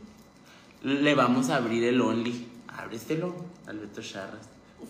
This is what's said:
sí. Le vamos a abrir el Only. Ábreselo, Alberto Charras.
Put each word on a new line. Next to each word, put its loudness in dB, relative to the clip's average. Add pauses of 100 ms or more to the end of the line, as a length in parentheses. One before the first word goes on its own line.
(840)
sí. -4 (140)
Le 6
vamos 4
a 4
abrir 2
el 4
Only. 0 (200)
Ábreselo, -6 (320)
Alberto -12
Charras. -12 (480)